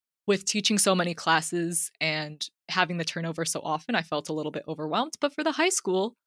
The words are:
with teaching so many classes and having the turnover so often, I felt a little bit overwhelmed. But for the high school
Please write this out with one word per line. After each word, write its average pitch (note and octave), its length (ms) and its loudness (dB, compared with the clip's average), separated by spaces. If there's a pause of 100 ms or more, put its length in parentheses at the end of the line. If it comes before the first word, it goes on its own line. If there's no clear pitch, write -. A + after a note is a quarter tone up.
(260)
with G3 200 2
teaching G#3 340 2
so F#3+ 160 6
many F3 180 0
classes E3 880 0
and D3+ 500 -4 (200)
having F3 280 2
the E3 80 -2
turnover E3 400 -4
so - 140 -2
often, D#3+ 360 -2
I E3+ 60 4
felt D3+ 280 -4
a D#3+ 40 -2
little D3+ 180 -2
bit D3+ 160 -6
overwhelmed. D#3 520 -2
But C#4+ 140 0
for D4+ 100 -6
the D#4 80 2
high E4 180 2
school G3 460 0 (120)